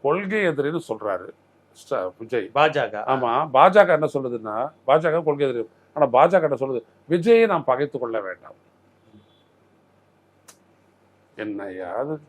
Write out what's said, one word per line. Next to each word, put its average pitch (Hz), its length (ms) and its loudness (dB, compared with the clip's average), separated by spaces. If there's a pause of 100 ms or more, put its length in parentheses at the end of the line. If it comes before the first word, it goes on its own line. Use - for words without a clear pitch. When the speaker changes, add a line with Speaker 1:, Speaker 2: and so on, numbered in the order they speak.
Speaker 1:
கொள்கை 190 460 0
எதிரின்னு 147 400 -4
சொல்றாரு 101 400 -6 (460)
ஸ்ட-, 92 440 -8
விஜய். 113 340 -6
Speaker 2:
பா 147 140 2
ஜ 139 240 -2
க. 107 160 -10
Speaker 1:
ஆமா, 131 440 -2
பா 139 180 8
ஜ 196 180 8
க 175 60 2
என்ன 151 220 2
சொல்லுதுன்னா, 120 580 -6 (120)
பா 135 120 4
ஜ 160 40 4
க 165 220 -2
கொள்கை 143 260 0
எதிரி. 117 200 -4 (260)
ஆனா 151 120 2
பா 127 200 6
ஜ 170 40 4
க 185 100 4
என்ன 147 160 -2
சொல்லுது? 131 280 -6 (240)
"விஜயை 220 380 4
நாம் 170 180 -2
பகைத்து 135 340 -2
கொள்ள 113 220 -6
வேண்டாம்." 92 320 -12 (2750)
என்னய்யா 98 580 -10
அது? 147 340 -6